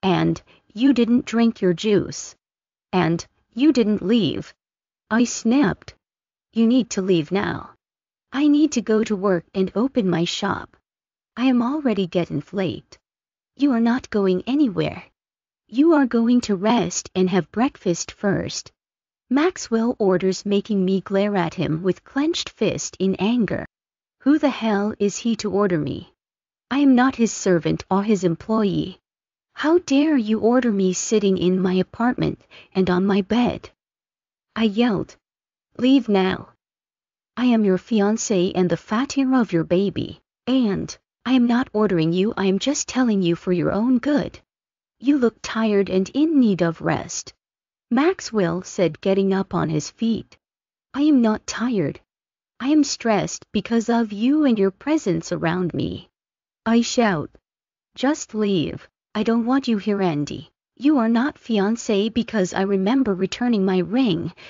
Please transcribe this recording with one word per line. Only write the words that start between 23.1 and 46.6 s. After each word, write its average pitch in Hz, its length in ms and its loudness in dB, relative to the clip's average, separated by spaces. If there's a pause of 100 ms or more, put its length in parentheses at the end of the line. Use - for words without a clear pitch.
anger. 226 500 -2 (540)
Who 294 180 2
the 302 120 0
hell 214 500 -2
is 202 160 -2
he 233 200 -2
to 208 140 -6
order 185 280 0
me? 143 340 -8 (580)
I 254 100 0
am 269 140 6
not 254 220 4
his 226 160 0
servant 165 580 0
or 196 140 0
his 208 180 0
employee. 185 800 -2 (540)
"How 320 240 2
dare 294 380 2
you 220 220 0
order 240 320 2
me 190 220 2
sitting 196 440 0
in 185 240 2
my 185 140 0
apartment 185 680 -2 (320)
and 185 160 0
on 180 160 2
my 202 180 2
bed?" 220 480 -2 (840)
I 220 100 -2
yelled. 220 520 0 (640)
"Leave 262 300 4
now. 190 420 0 (840)
I 247 100 0
am 226 180 4
your 185 140 2
fiancé 202 760 0
and 180 160 2
the 175 60 0
father 262 580 -2
of 247 180 2
your 165 120 0
baby, 175 560 -2 (260)
and 208 500 -2 (280)
I 240 80 0
am 247 140 4
not 240 260 0
ordering 180 400 2
you. 185 240 0
I 196 100 -2
am 190 140 2
just - 260 -4
telling 233 340 0
you 170 140 2
for 180 180 -4
your 160 200 0
own 240 260 2
good. 269 400 -2 (600)
You 285 200 2
look 233 240 0
tired 208 480 0
and 185 240 0
in 302 260 2
need 202 220 4